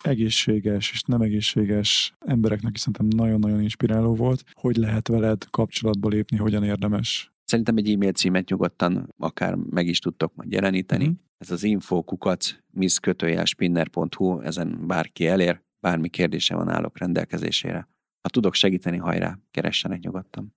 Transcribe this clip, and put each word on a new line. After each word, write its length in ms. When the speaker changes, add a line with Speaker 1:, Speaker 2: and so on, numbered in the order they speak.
Speaker 1:
Egészséges 880
és 120
nem 180
egészséges 1000
embereknek 560
is 60
szerintem 260
nagyon-nagyon 560
inspiráló 520
volt. 380
Hogy 240
lehet 320
veled 420
kapcsolatba 580
lépni, 280
hogyan 280
érdemes? 680
Speaker 2:
Szerintem 320
egy 140
e-mail 220
címet 360
nyugodtan 680
akár 380
meg 320
is 120
tudtok 360
majd 180
jeleníteni. 520
Speaker 1:
Mhm. 100
Speaker 2:
Ez 120
az 120
info 400
kukac 540
miss 280
kötőjel 460
spinner 440
pont 260
hu, 260
ezen 460
bárki 400
elér, 360
bármi 280
kérdése 460
van, 140
állok 300
rendelkezésére. 920
Ha 80
tudok 260
segíteni, 420
hajrá, 420
keressenek 500
nyugodtan. 560